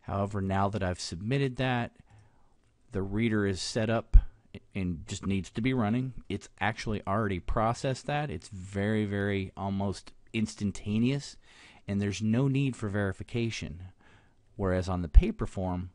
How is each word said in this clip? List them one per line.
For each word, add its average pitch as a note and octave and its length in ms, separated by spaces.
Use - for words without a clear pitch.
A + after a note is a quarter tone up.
However, G2+ 400
now F#2+ 260
that G2+ 140
I've F2+ 180
submitted B2 560
that, B2 400
the F#2+ 100
reader G#2 440
is F#2+ 160
set A2 260
up A2+ 300
and F2+ 320
just - 180
needs F#2+ 280
to A#2+ 100
be C3 100
running. B2 400
It's - 200
actually G#2+ 460
already G2 320
processed A#2 680
that. D3 240
It's E2+ 180
very, G2+ 580
very G2+ 500
almost G2 560
instantaneous, A2 1040
and G2+ 140
there's G2 180
no A2 280
need C3+ 280
for A2 120
verification. G2 960
Whereas F#2 320
on F2+ 120
the E2+ 80
paper F3 380
form, F2+ 480